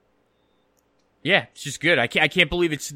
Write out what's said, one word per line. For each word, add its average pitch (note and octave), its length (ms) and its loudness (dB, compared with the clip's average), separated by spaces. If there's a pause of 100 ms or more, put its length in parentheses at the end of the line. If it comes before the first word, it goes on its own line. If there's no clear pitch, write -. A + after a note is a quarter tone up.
(1200)
yeah, D3+ 280 2
it's - 120 -18
just - 180 -12
good. D#3 180 2
I A#2+ 80 2
can't, D#3+ 160 0
I D#3 60 4
can't E3+ 200 2
believe F3 220 0
it's, D3 240 -8